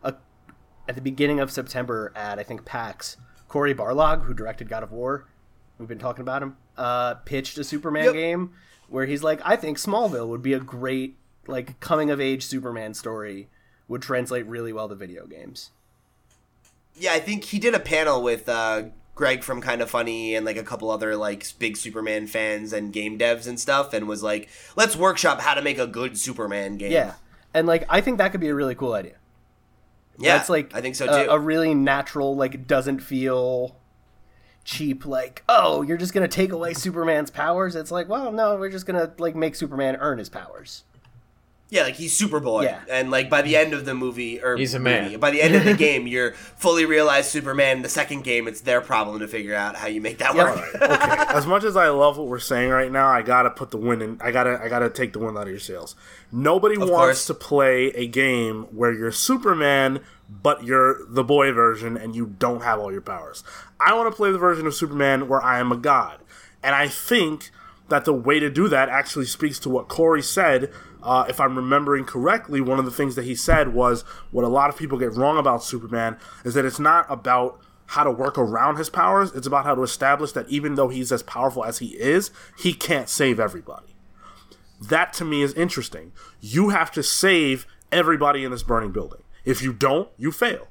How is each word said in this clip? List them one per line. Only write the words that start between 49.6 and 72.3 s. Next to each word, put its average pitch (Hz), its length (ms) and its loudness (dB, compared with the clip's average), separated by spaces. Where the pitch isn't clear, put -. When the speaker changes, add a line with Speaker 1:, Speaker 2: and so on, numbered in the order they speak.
Speaker 2:
how 107 120 -8
you 107 120 -4
make 113 200 -8
that 135 160 2
Speaker 1:
Yeah. 170 80 6
Speaker 2:
work. 113 140 2
Speaker 4:
All - 80 4
right, - 140 4
okay. 294 240 2
As 143 120 0
much 196 160 2
as 208 120 0
I 170 140 6
love 143 300 4
what 147 80 -6
we're 123 100 -4
saying 123 320 0
right 131 220 2
now, 135 160 4
I 123 160 4
gotta 123 260 4
put 123 220 -10
the 113 60 -6
win 113 260 0
in, 110 180 -8
I 123 80 -2
gotta, 123 340 2
I 117 60 -4
gotta 120 220 0
take 127 220 -4
the 107 60 -8
wind 110 200 -6
out 104 40 -8
of 98 60 -10
your 98 100 -10
sails. 87 360 -12
Nobody 180 440 4
Speaker 2:
Of 202 60 0
Speaker 4:
wants 185 120 4
Speaker 2:
course. 131 340 6
Speaker 4:
to 160 60 -4
play 131 600 4
a 123 100 -2
game 120 600 0
where 117 280 2
you're 113 180 -2
Superman, 143 880 2
but 110 340 0
you're 131 440 4
the 123 160 0
boy 139 280 4
version 117 460 2
and 110 180 -8
you 117 120 -4
don't 117 340 -2
have 113 180 0
all 101 120 -4
your 98 100 -8
powers. 90 420 -12
I 180 160 6
wanna 226 160 2
play 208 200 0
the 190 60 0
version 170 300 2
of 143 80 -2
Superman 139 520 2
where 131 160 2
I 127 160 2
am 123 120 2
a 120 60 0
god. 120 420 2
And 139 140 2
I 147 140 2
think 156 600 0
that 143 160 2
the 156 80 4
way 139 260 2
to 147 120 0
do 165 160 2
that 135 200 4
actually 135 380 -2
speaks 143 340 -4
to 139 100 -6
what 127 180 0
Corey 165 340 4
said. 143 500 2
Uh, 127 260 4
if 127 100 -6
I'm 131 160 4
remembering 139 480 2
correctly, 147 560 0